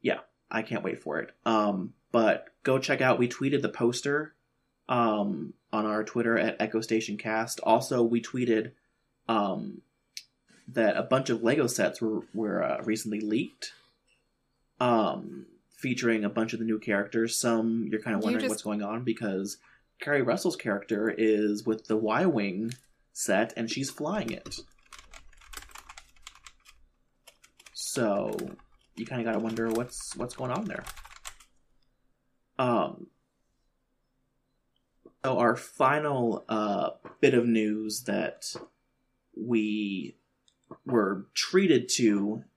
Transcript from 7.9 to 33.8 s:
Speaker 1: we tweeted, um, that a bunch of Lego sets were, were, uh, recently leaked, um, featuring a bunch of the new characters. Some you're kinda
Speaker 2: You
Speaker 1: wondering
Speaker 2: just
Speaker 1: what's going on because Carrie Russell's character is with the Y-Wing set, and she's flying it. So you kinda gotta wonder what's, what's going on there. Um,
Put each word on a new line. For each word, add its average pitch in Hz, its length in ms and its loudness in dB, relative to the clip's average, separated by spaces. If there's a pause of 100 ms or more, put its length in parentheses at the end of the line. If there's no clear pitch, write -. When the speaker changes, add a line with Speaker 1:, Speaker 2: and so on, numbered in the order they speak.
Speaker 1:
we 117 180 4
tweeted, 117 520 0 (560)
um, 101 540 -2 (840)
that 113 300 2
a - 60 -2
bunch 135 260 0
of 113 140 0
Lego 131 240 4
sets - 340 0
were, 110 220 -2 (100)
were, 98 320 -2
uh, - 200 -2
recently 107 360 -2
leaked, - 540 -4 (1040)
um, 101 640 0 (240)
featuring 117 560 -2
a 101 60 0
bunch 113 240 -2
of 110 40 -4
the 113 60 -4
new 110 140 0
characters. 113 600 0
Some 113 520 2
you're 107 100 -2
kinda 110 180 -2
Speaker 2:
You 104 60 -2
Speaker 1:
wondering 240 200 0
Speaker 2:
just 262 60 0
Speaker 1:
what's - 120 -6
going 104 200 -4
on 110 220 -4
because 101 540 -4 (420)
Carrie 143 220 2
Russell's 170 340 0
character 104 540 0
is 104 560 2
with 110 200 0
the 110 120 2
Y-Wing 110 720 0 (400)
set, 107 460 0
and 113 120 -4
she's 135 200 -4
flying 165 400 -4
it. - 300 -12 (3250)
So 107 640 -2 (600)
you 113 80 -6
kinda 123 180 -6
gotta 113 180 -2
wonder 113 280 -2
what's, - 480 -4
what's 120 180 -8
going 127 160 -6
on 185 140 -4
there. - 200 -8 (1700)
Um, 120 500 0 (2250)